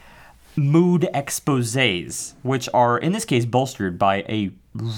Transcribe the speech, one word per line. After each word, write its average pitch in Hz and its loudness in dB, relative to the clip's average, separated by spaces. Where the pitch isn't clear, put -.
mood 165 4
exposés, 123 -2
which 127 -2
are, 120 4
in 165 -2
this 220 -4
case, 120 0
bolstered 110 -2
by 98 2
a 104 -2